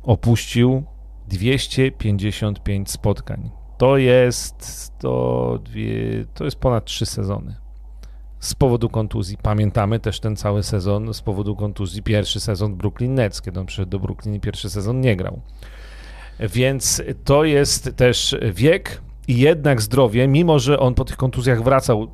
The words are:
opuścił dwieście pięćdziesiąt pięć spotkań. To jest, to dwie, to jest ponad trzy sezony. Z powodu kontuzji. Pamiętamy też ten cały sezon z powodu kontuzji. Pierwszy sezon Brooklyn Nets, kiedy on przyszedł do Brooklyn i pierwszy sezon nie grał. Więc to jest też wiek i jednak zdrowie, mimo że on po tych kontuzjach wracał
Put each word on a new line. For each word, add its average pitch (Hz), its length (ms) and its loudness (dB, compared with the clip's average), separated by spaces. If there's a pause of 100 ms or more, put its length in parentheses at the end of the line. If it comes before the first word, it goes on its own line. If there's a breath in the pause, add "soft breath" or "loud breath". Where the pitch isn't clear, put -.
opuścił 120 800 2 (440)
dwieście 127 640 0
pięćdziesiąt 104 720 -2
pięć 98 280 -4
spotkań. - 580 -4 (280)
To 135 200 6
jest, - 1000 2
to 85 640 -2
dwie, 110 680 -6
to 156 120 -8
jest 139 120 -6
ponad 120 280 0
trzy - 200 -6
sezony. 101 500 -6 (840 soft breath)
Z - 160 -8
powodu 120 340 2
kontuzji. 107 520 -4
Pamiętamy 107 580 0
też 107 200 -4
ten 107 160 -4
cały 104 280 -2
sezon 104 500 -2
z - 80 -10
powodu 101 340 -4
kontuzji. 101 480 -6
Pierwszy 104 360 0
sezon 104 360 -2
Brooklyn 110 400 -4
Nets, 107 260 0
kiedy 92 180 -8
on 92 60 -6
przyszedł 92 240 -6
do 98 100 -4
Brooklyn 101 360 -6
i 101 40 -6
pierwszy 101 300 -6
sezon 104 320 -2
nie 120 140 4
grał. 92 260 -6 (1000 loud breath)
Więc 123 640 0 (220)
to 143 200 6
jest 143 520 2
też 123 400 4 (180)
wiek 139 480 2 (260)
i 120 120 2
jednak 143 420 4
zdrowie, 120 460 4
mimo 151 320 6
że 131 200 4
on 127 140 4
po 127 120 2
tych - 120 -8
kontuzjach 127 460 0
wracał 123 500 2